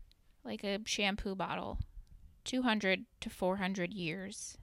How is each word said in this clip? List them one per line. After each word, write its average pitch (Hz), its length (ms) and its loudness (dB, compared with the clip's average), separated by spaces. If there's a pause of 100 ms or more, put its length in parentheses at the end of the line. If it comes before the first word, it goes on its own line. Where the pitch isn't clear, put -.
(440)
like, 220 200 -6
a 202 220 0
shampoo 202 500 0
bottle, 185 440 -2 (640)
two 254 180 0
hundred 208 440 4 (160)
to 226 80 -4
four 185 280 2
hundred 190 360 0
years 190 680 -4